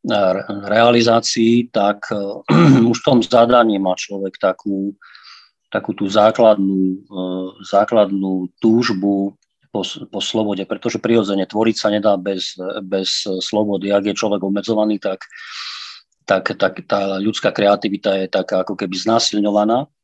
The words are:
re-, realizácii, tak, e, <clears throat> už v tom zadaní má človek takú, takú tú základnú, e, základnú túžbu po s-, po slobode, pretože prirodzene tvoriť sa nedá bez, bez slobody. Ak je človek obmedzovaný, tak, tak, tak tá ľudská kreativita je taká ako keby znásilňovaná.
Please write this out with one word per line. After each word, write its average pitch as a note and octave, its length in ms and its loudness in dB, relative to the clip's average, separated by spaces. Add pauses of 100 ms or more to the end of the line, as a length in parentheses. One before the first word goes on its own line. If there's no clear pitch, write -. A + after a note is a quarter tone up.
re-, G2 400 0 (240)
realizácii, A#2 960 4
tak, G#2 480 -2
e, - 0 - (320)
<clears throat> C3+ 480 6
už - 80 -8
v - 80 2
tom B2 80 4
zadaní A#2 560 4
má G2 240 -2
človek G2 400 -10
takú, G2 560 -4 (720)
takú - 240 -6
tú G2+ 160 -4
základnú, G#2 720 4 (160)
e, F#2+ 240 -14 (560)
základnú G2 720 0 (160)
túžbu G2+ 720 0 (320)
po G2+ 160 -6
s-, - 240 -12
po G2 160 -8
slobode, G#2 400 -2
pretože G#2 320 -6
prirodzene G2+ 480 0
tvoriť A2 320 0
sa G#2 160 -2
nedá G#2 240 2
bez, F#2 400 -6 (320)
bez F#2+ 400 -4 (160)
slobody. G2+ 480 -2
Ak G2+ 160 2
je G2+ 80 -2
človek G2+ 320 -2
obmedzovaný, G#2+ 560 -2
tak, F#2+ 240 -6 (960)
tak, F#2+ 320 -2
tak - 320 -2
tá G2 320 -2
ľudská G#2 320 -2
kreativita G2+ 640 0
je F#2+ 160 -4
taká F#2 320 -2
ako F#2+ 160 -6
keby F#2+ 160 -6
znásilňovaná. G#2+ 960 0 (120)